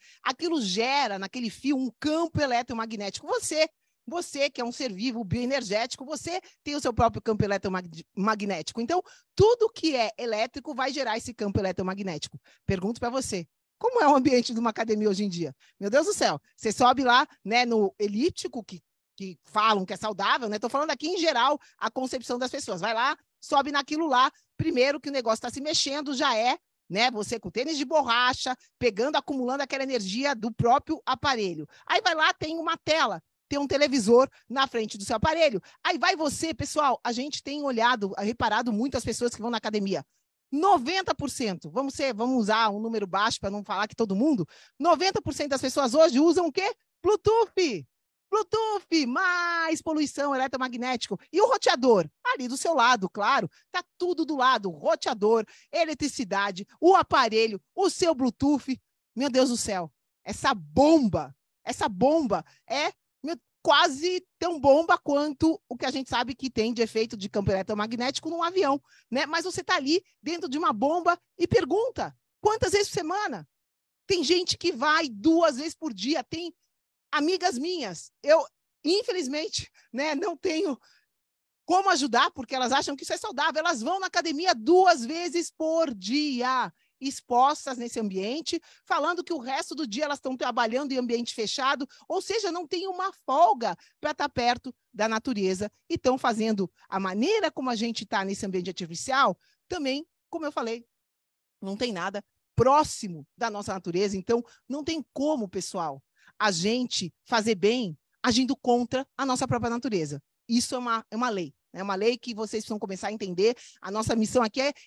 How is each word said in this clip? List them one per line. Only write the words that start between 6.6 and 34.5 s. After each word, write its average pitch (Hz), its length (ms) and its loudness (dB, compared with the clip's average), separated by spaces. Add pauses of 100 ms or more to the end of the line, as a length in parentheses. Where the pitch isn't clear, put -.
tem 285 140 -6
o 294 40 -4
seu 254 120 0
próprio 226 300 0
campo 220 220 0
eletromagnético. 190 1400 -4
Então, 330 220 0 (320)
tudo 440 360 6
que 311 260 0
é 220 200 0
elétrico 240 580 -4
vai 262 180 -2
gerar 247 240 -2
esse 233 180 -10
campo 202 240 -2
eletromagnético. 185 840 -4 (240)
Pergunto 196 360 -2
pra 240 100 -2
você, 233 380 -4 (300)
como 480 220 2
é 349 80 6
o 294 60 8
ambiente 254 400 4
de 226 60 -2
uma 233 100 0
academia 214 380 0
hoje 202 160 0
em 202 40 -2
dia? 170 260 -6 (260)
Meu 202 100 -4
Deus 294 160 4
do 403 80 0
céu, 175 260 0 (160)
você 214 160 -4
sobe 254 300 4
lá, 254 240 4 (180)
né, 240 220 2
no 220 320 2
elíptico, 226 640 -2
que, - 180 -18 (340)
que 190 260 -12
falam 214 420 2
que 180 80 -8
é 190 40 -6
saudável, 220 520 -2
né? 208 100 -4
Tô 233 100 -4
falando 294 220 -2
aqui 294 180 -4
em 370 100 -2
geral 294 400 2 (180)
a 226 140 -6
concepção 254 480 -6
das 262 120 -6
pessoas. 233 300 -8
Vai 220 140 -2
lá, 262 220 0 (240)
sobe 277 320 0
naquilo 302 340 -2
lá. 262 260 4 (240)
Primeiro 285 440 2
que 294 80 -12
o 277 40 -6
negócio 226 300 -2
tá 247 80 -6
se 214 100 -10
mexendo, 294 540 -4
já 269 220 0
é, 240 200 2 (320)
né? 226 220 2
Você 220 280 -4
com 190 120 -12
tênis 269 260 -4
de 277 80 -4
borracha, 254 720 0 (220)
pegando, 247 380 0
acumulando 269 460 -2
aquela 269 200 -4
energia 254 520 -2
do 220 180 -6
próprio 254 520 2
aparelho. 208 640 -2 (180)
Aí 359 160 2
vai 359 140 2
lá, 320 180 4
tem 320 240 -6
uma 330 220 -4
tela, 269 420 0 (280)
tem 285 100 -2
um 285 80 0
televisor 262 640 4 (180)
na 269 200 0